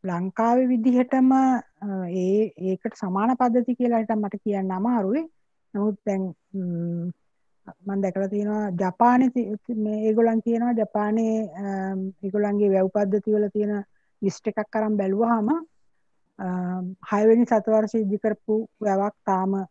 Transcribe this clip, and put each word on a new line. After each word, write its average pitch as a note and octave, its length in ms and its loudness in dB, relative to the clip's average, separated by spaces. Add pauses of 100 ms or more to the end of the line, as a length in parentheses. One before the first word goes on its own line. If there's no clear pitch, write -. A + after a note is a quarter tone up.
ලංකාවේ A3 640 0
විදිහටම, B3+ 640 2
අ, C4 560 0 (260)
ඒ, F#3+ 380 0 (100)
ඒකට F#3+ 380 -4
සමාන G#3 380 0
පද්ධති B3 380 2
කියලා A#3+ 240 0
හිටන් A3 200 -2
මට G3+ 240 -6
කියන්න F#3+ 280 -2
අමාරුයි. A3 520 0 (500)
නමුත් G3+ 280 -2
දැන්, F#3+ 260 -2 (240)
ම්, E3+ 580 -4 (720)
මම G3 200 -4
දැකලා F#3+ 260 -2
තියෙනවා G#3 440 -4
ජපානේ A#3 580 4
ති-, A#3+ 180 -2 (100)
ති-, - 180 -8
මේ G#3+ 280 -2
ඒගොල්ලන් A3+ 380 2
කියනවා A#3 320 0
ජපානේ, A3 600 0 (240)
අ, G3 160 -6 (460)
ඒගොල්ලන්ගේ G3+ 520 0
වැව් F#3+ 180 4
පද්ධති G#3 440 0
වල G#3 140 2
තියෙන G#3 260 -2 (480)
ලිස්ට් - 260 -2
එකක් G#3 280 -6
අරන් G#3+ 220 0
බැලුවාම, G#3+ 520 0 (920)
අ, F#3+ 80 -6 (600)
හයවෙනි A3+ 380 4
සතවර්ෂයේ A3 560 0
ඉදි G3+ 160 -2
කරපු G#3+ 380 -2 (240)
වැවක් G3+ 360 -2 (100)
තාම F#3+ 280 0 (180)